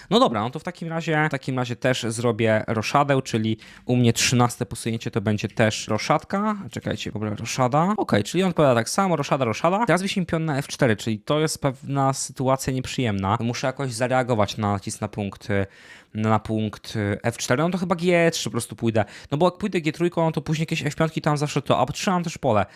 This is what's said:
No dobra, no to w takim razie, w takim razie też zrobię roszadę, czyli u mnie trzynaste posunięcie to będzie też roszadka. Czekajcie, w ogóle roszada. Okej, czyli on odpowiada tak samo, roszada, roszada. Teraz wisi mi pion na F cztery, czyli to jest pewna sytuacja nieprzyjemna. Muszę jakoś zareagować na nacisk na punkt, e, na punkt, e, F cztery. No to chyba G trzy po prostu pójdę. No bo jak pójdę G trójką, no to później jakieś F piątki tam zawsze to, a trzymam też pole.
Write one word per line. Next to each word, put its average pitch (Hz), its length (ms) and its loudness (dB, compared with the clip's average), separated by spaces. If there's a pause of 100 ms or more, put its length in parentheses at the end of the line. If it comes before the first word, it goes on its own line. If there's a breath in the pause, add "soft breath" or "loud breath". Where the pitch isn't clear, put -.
No 214 100 4
dobra, 151 220 2
no 117 80 -2
to 151 100 -10
w - 40 -12
takim 175 260 -10
razie, 156 380 0
w 151 40 -2
takim 131 280 -4
razie 120 160 -4
też - 280 0
zrobię 113 640 2
roszadę, 135 540 2
czyli 110 360 -2 (280 loud breath)
u 123 100 0
mnie 120 180 4
trzynaste 123 520 2
posunięcie 113 460 -6
to 110 100 -2
będzie 104 260 0
też - 400 0
roszadka. 196 680 -2 (140)
Czekajcie, - 400 -6
w 110 40 -12
ogóle 104 200 -4
roszada. 135 640 0
Okej, 104 260 0
czyli 180 200 0
on 185 60 2
odpowiada 143 260 4
tak 113 140 0
samo, 190 260 0
roszada, 139 300 0
roszada. 180 400 0
Teraz 180 160 2
wisi 196 180 -2
mi 170 60 0
pion 160 200 -2
na 151 120 0
F 135 100 -4
cztery, 113 280 2
czyli 107 240 -4
to 147 200 -2
jest 156 220 -2
pewna 135 520 0
sytuacja 131 600 -2
nieprzyjemna. 107 680 0
Muszę 117 280 -2
jakoś 131 260 -4
zareagować 123 500 2 (140)
na 104 140 0
nacisk 101 300 -4
na 107 60 -2
punkt, - 420 -6
e, 98 180 0 (460 loud breath)
na 110 260 2
punkt, 110 560 -4
e, 104 280 -2
F 113 140 -2
cztery. - 260 0
No 175 60 0
to 185 80 -2
chyba 180 180 0
G 170 360 4
trzy - 120 -6
po 110 80 -6
prostu 113 240 -4
pójdę. 110 300 2 (260 loud breath)
No 139 60 0
bo 170 80 4
jak 180 120 2
pójdę 190 240 -2
G 151 100 0
trójką, 170 340 0
no 160 60 2
to 156 100 -4
później 156 220 -2
jakieś 151 220 -4
F 147 100 -2
piątki 160 260 0
tam 147 160 0
zawsze 143 240 -2
to, - 180 2
a 123 60 4
trzymam 175 380 0
też 165 140 -6
pole. 107 280 4 (100)